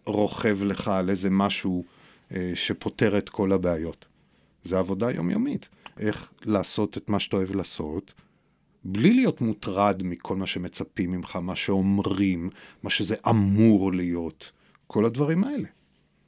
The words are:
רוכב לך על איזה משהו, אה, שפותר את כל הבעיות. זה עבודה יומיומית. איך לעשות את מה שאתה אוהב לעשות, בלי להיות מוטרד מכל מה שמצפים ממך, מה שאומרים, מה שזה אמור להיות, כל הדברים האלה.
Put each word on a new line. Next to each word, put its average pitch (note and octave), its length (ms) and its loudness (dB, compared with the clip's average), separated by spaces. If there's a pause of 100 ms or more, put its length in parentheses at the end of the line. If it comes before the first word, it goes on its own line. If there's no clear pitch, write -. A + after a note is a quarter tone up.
רוכב G#2 580 0
לך G2 240 -2
על F#2+ 220 0
איזה G2 200 0
משהו, F#2+ 540 0 (480)
אה, F2+ 240 -4
שפותר G2+ 600 -2
את F#2+ 120 -4
כל F#2+ 220 0
הבעיות. E2+ 540 -2 (580)
זה F#2 160 0
עבודה G2 320 -2
יומיומית. A3 580 -2 (300)
איך G#2+ 320 -4 (140)
לעשות G2+ 520 -2
את - 120 -14
מה G#2 100 0
שאתה - 180 -4
אוהב F#2+ 180 -2
לעשות, E2+ 580 -6 (680)
בלי G#2+ 300 4
להיות B3 280 2
מוטרד G2+ 640 0
מכל F2+ 300 -6
מה F#2+ 120 -4
שמצפים F2+ 640 -4
ממך, F2 240 -6
מה F2+ 200 -6
שאומרים, F#2+ 960 2 (340)
מה G#2 60 -6
שזה G#2 260 0 (140)
אמור G#2 640 6
להיות, F2 580 -4 (360)
כל G#2+ 180 2
הדברים C#3+ 380 0
האלה. C4+ 240 -4 (600)